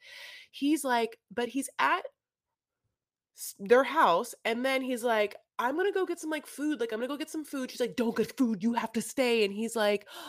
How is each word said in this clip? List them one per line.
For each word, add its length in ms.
he's 340
like, 340
but 160
he's 300
at 260
s-, 220
their 260
house, 500
and 200
then 180
he's 220
like, 320
"I'm 180
gonna 160
go 140
get 140
some, 100
like, 160
food, 340
like, 120
I'm 60
gonna 100
go 80
get 140
some 140
food." 260
She's 100
like, 160
"Don't 200
get 200
food, 260
you 120
have 180
to 100
stay," 420
and 80
he's 240
like, 300